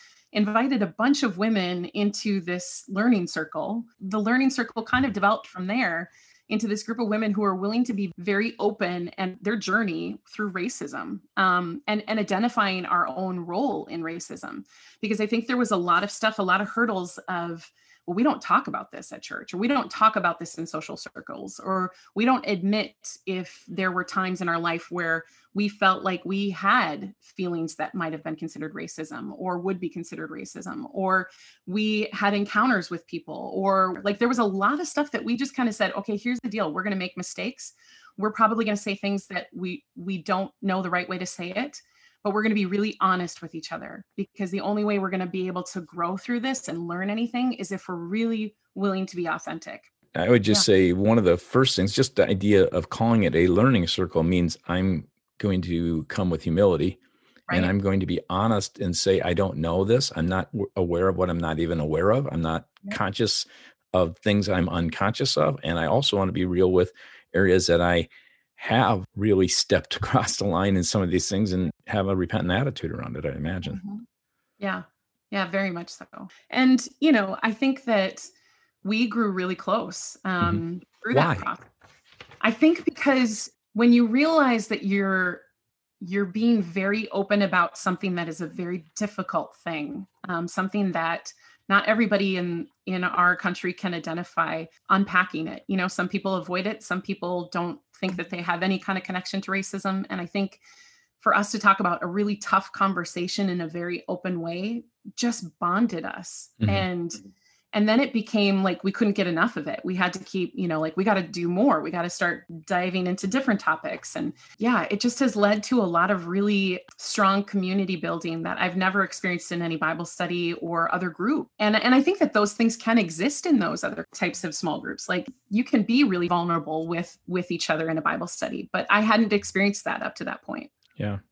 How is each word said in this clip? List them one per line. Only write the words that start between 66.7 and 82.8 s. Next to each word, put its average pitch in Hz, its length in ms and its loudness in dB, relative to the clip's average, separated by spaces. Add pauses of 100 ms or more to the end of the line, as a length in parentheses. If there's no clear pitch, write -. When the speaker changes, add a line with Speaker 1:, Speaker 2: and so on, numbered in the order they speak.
Speaker 2:
with 90 220 4 (400)
areas 92 340 6
that 85 140 6
I 87 260 4 (480)
have 104 480 2 (140)
really 101 320 4
stepped - 460 0
<laughs> - 60 -8
across - 360 0
the 98 80 -4
line 95 320 2
in 90 60 2
some 101 180 0
of 90 80 0
these 87 180 2
things 101 240 0
and 92 200 0 (160)
have 98 200 0
a 98 80 0
repentant 90 360 -2
attitude 110 400 -2
around 60 260 -8
it, 78 80 -8
I 71 60 0
imagine. 80 540 -6
Speaker 1:
Mm-hmm. 202 120 -10 (640)
Yeah. 190 240 -4 (480)
Yeah, 196 180 -2
very 196 220 -2
much 175 180 -8
so. - 160 -16 (460)
And, 262 360 6 (140)
you 311 100 6
know, 202 300 4
I 226 100 0
think 269 340 0
that 202 400 0 (600)
we 220 220 2
grew 214 240 0
really 185 240 -2
close, - 600 -4 (100)
Speaker 2:
Mm-hmm. 190 40 0 (280)
Speaker 1:
um, 170 240 -4 (220)
through - 120 -2
that 147 120 6
Speaker 2:
Why? 147 80 2
Speaker 1:
process. - 300 -8 (760)
I 226 100 2
think 311 340 4